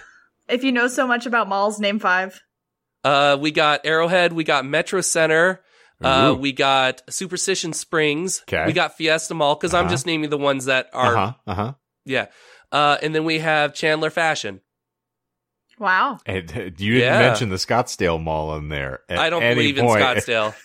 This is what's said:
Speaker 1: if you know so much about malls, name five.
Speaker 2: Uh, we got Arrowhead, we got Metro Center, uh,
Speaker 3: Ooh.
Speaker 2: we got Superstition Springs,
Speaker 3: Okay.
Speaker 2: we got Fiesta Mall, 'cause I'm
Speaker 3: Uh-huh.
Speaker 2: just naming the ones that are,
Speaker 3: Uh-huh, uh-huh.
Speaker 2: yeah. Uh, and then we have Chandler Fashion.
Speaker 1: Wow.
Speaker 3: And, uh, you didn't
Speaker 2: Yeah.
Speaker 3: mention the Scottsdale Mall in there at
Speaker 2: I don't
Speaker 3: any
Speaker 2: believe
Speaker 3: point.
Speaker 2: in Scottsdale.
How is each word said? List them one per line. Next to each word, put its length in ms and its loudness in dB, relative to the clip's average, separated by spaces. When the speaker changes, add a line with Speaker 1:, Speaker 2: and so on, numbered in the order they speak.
Speaker 1:
if 140 -2
you 80 2
know 160 2
so 180 -2
much 220 -2
about 200 0
malls, 320 -2
name 200 -2
five. 420 -2
Speaker 2:
Uh, 360 4
we 120 -2
got 340 2
Arrowhead, 480 2
we 100 -2
got 220 0
Metro 360 -2
Center, 600 2
uh, 300 4
Speaker 3:
Ooh. 60 -4
Speaker 2:
we 140 -2
got 540 0
Superstition 640 -4
Springs, 760 -2
Speaker 3:
Okay. 160 0
Speaker 2:
we 80 0
got 240 -2
Fiesta 380 -2
Mall, 220 2
'cause 180 -2
I'm 100 4
Speaker 3:
Uh-huh. 80 0
Speaker 2:
just 140 -4
naming 240 -2
the 80 -2
ones 260 0
that 260 -2
are, 240 2
Speaker 3:
Uh-huh, 180 0
uh-huh. 280 -6
Speaker 2:
yeah. 220 -4
Uh, 300 2
and 140 -4
then 100 0
we 140 -2
have 340 0
Chandler 360 0
Fashion. 520 -2
Speaker 1:
Wow. 460 0
Speaker 3:
And, 260 -6
uh, 80 -8
you 180 0
didn't 40 6
Speaker 2:
Yeah. 200 2
Speaker 3:
mention 300 2
the 80 -4
Scottsdale 640 -2
Mall 360 -4
in 120 -10
there 400 -8
at 100 -4
Speaker 2:
I 100 0
don't 140 -2
Speaker 3:
any 120 4
Speaker 2:
believe 40 -2
Speaker 3:
point. 240 4
Speaker 2:
in 60 4
Scottsdale. 580 -2